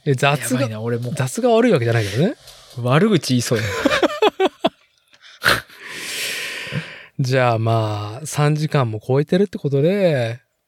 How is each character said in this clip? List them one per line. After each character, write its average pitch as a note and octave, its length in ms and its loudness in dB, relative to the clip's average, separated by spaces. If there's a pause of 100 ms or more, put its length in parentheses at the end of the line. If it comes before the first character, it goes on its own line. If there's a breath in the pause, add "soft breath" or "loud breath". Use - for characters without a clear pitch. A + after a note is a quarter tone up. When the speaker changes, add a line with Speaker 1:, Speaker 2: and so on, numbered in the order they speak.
Speaker 1:
え、 D3 100 2
雑 C#3+ 420 0
が、 A#2+ 60 2
Speaker 2:
や C3 60 -2
ば - 40 -4
い - 20 -8
な、 G#2+ 80 -8
俺 A#2+ 160 -2
も A#2+ 140 -6
う E3 40 -6
Speaker 1:
雑 C3 240 -4
が A#3+ 120 2
悪 A#3 180 4
い - 20 4
わ E3 80 4
け A#2 60 0
じ A#2 60 2
ゃ - 20 2
な A#2 80 2
い G#2 40 -2
け G2 120 -4
ど D#3 100 4
ね。 C#4 80 -2 (460)
Speaker 2:
悪 C#3+ 280 4
口 F#3+ 200 0
言 C3 80 2
い A#2+ 40 2
そ B2 140 0
う - 20 2
や G#2+ 60 -2
な。 G#2+ 60 -4 (3500 loud breath)
<laughs> - 0 -
Speaker 1:
じ C3 220 0
ゃ B2 140 4
あ、 A2+ 60 0
ま A2 600 -2
あ、 D#3 40 -12
三 D3 300 0
時 D3+ 120 -2
間 C3 240 0
も G#2+ 140 -8
超 C3+ 160 2
え D3+ 40 0
て F3+ 120 0
る F#3+ 60 4
っ G#3 40 0
て - 100 -8
こ D3 120 -4
と C#3 120 2
で、 D3+ 600 2 (260)